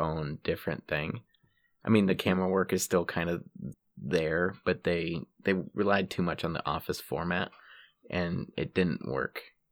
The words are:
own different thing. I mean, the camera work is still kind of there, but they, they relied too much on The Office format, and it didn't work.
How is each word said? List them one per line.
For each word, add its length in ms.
own 440
different 420
thing. 360
I 40
mean, 180
the 80
camera 340
work 240
is 120
still 200
kind 260
of 120
there, 580
but 200
they, 380
they 100
relied 360
too 120
much 220
on 80
The 140
Office 340
format, 500
and 460
it 180
didn't 340
work. 320